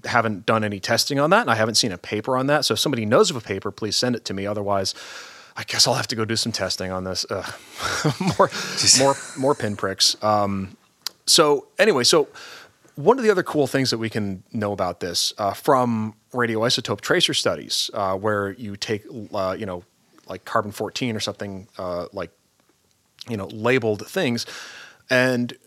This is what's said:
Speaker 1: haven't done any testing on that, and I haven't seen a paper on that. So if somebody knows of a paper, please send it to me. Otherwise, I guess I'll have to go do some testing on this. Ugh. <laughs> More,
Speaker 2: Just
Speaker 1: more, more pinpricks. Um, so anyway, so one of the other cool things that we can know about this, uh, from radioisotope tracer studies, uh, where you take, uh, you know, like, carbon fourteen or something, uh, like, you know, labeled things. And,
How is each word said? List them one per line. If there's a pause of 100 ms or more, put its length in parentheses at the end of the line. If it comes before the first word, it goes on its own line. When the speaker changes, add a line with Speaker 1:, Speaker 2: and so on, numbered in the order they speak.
Speaker 1:
haven't
done
any
testing
on
that,
and
I
haven't
seen
a
paper
on
that.
So
if
somebody
knows
of
a
paper,
please
send
it
to
me.
Otherwise, (600)
I
guess
I'll
have
to
go
do
some
testing
on
this.
Ugh. (640)
<laughs>
More,
Speaker 2:
Just
Speaker 1:
more, (220)
more
pinpricks.
Um, (500)
so (120)
anyway,
so (680)
one
of
the
other
cool
things
that
we
can
know
about
this,
uh,
from (200)
radioisotope
tracer
studies,
uh,
where
you
take, (300)
uh,
you
know, (440)
like,
carbon
fourteen
or
something, (100)
uh,
like, (1000)
you
know,
labeled
things. (640)
And, (140)